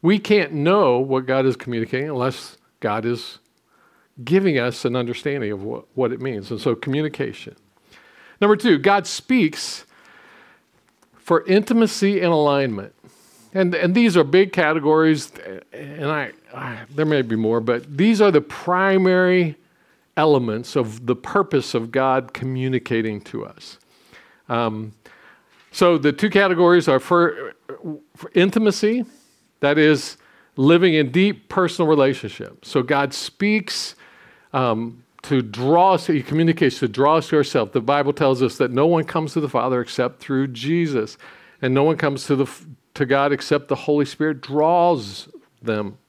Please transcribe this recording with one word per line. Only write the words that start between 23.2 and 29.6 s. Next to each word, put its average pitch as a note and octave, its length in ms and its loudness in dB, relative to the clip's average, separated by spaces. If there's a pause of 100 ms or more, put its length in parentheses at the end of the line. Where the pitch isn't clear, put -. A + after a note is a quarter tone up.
to G#2+ 240 -12
us. - 320 -20 (720)
Um, A2 420 -4 (760)
so F3 260 2
the C#3+ 160 2
two G#3 160 -2
categories F3+ 580 4
are C3+ 140 2
for, D#3 540 0 (600)
for - 200 -18
intimacy, G#3+ 720 2 (540)